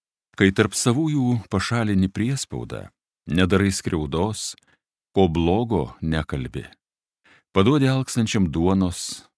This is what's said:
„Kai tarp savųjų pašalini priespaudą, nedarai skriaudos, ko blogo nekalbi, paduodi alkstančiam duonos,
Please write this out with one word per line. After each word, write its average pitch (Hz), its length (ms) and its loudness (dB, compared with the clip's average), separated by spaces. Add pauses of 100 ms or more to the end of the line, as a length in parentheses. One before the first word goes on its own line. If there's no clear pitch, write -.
(380)
„Kai 98 160 6
tarp 104 240 0
savųjų 127 720 0
pašalini 101 640 0
priespaudą, 60 800 -6 (340)
nedarai 95 480 2
skriaudos, 87 800 -4 (600)
ko 98 100 6
blogo 85 760 0
nekalbi, 78 680 -6 (880)
paduodi 131 340 4
alkstančiam 120 560 0
duonos, 87 800 -2 (120)